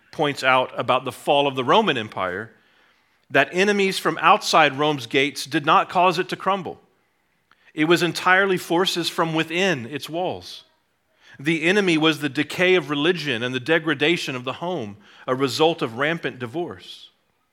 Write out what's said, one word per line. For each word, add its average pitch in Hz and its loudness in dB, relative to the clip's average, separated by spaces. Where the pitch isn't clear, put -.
points 147 -4
out 131 4
about 127 0
the 127 -6
fall 143 2
of 135 -4
the 131 -2
Roman 165 2
Empire 107 -6
that 139 2
enemies 196 0
from 160 -2
outside 165 4
Rome's 147 -2
gates 135 -2
did 143 -4
not 165 4
cause 180 2
it 185 -4
to - -8
crumble. 190 -4
It 156 0
was 160 4
entirely 185 2
forces 170 -2
from 165 -2
within 160 0
its 139 -10
walls. 147 -8
The 147 -2
enemy 180 4
was 151 4
the 147 -2
decay 151 0
of 151 0
religion 147 -2
and 127 -4
the 131 -4
degradation 156 0
of 123 -10
the 127 -6
home, 127 -8
a 127 0
result 143 2
of 117 -6
rampant 147 -4
divorce. 123 -10